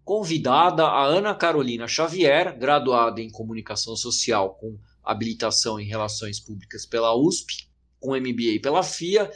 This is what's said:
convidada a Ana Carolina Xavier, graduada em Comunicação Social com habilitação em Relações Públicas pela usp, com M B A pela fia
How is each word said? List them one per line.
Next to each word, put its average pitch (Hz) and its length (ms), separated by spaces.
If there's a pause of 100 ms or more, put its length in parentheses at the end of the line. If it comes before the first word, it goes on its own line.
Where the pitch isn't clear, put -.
convidada 160 800
a 139 200
Ana 196 300
Carolina 131 500
Xavier, 160 720
graduada 123 640
em 113 80
Comunicação 110 640
Social 110 600
com 107 220 (260)
habilitação 110 760
em 101 40
Relações 107 540
Públicas - 460
pela 117 280
usp, - 540 (320)
com 135 160
M 127 160
B 113 240
A 104 60
pela 156 220
fia 190 520